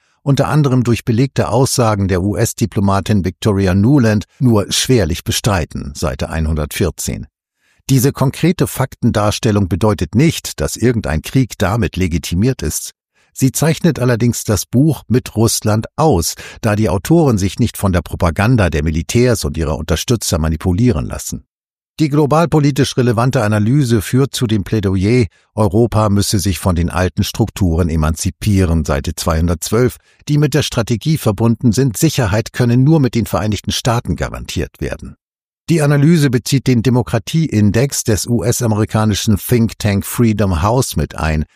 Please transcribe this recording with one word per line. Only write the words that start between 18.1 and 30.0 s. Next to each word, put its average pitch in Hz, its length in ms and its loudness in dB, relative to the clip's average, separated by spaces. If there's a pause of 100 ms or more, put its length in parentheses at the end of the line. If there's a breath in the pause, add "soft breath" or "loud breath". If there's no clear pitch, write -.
der 76 140 -2
Militärs 104 600 0
und 69 120 -6
ihrer 78 200 -2
Unterstützer 82 640 -2
manipulieren 90 640 0
lassen. - 380 -10 (560)
Die 156 120 2
globalpolitisch 147 840 2
relevante 123 460 2
Analyse 110 600 2
führt 131 340 -2
zu 131 100 -2
dem 104 160 0
Plädoyer, 101 640 0 (300 soft breath)
Europa 107 540 2
müsse 101 280 0
sich 92 220 -2
von 92 160 0
den 90 140 0
alten 92 340 -2
Strukturen 92 640 -2
emanzipieren, 82 960 0
Seite 73 320 -4
zweihundertzwölf, 87 800 -2 (320 soft breath)